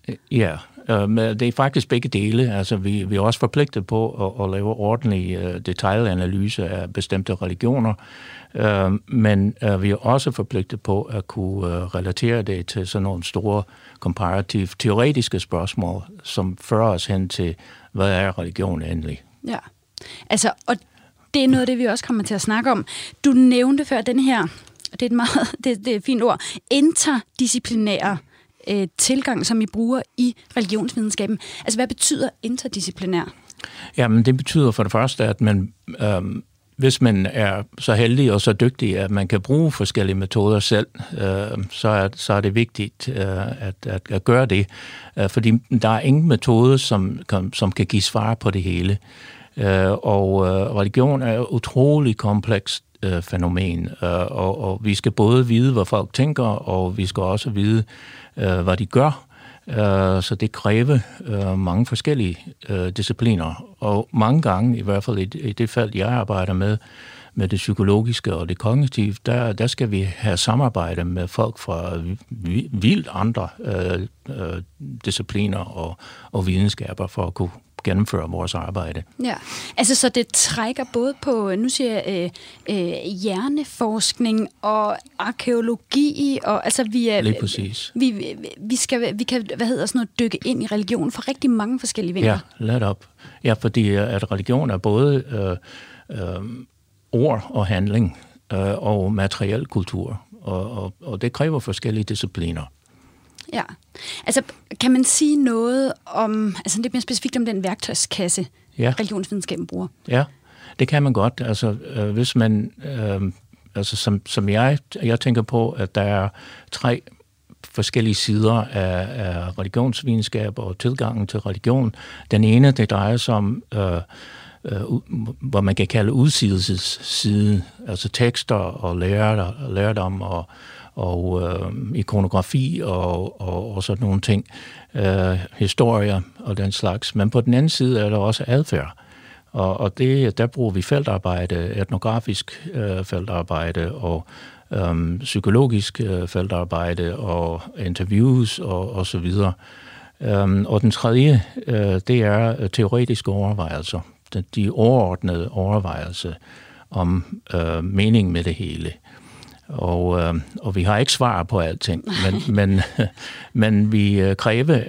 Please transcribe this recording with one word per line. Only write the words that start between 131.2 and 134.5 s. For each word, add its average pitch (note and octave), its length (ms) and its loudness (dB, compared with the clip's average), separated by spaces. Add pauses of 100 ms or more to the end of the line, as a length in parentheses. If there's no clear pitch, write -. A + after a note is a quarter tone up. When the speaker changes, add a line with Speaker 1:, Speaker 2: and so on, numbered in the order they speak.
Speaker 1:
øh, F2+ 300 -4 (220)
ikonografi G#2+ 920 0
og, F2+ 560 -4
og, F#2+ 340 -6
og F#2+ 80 -2
sådan G#2 220 -2
nogle G2 160 2
ting, G2+ 240 2 (500)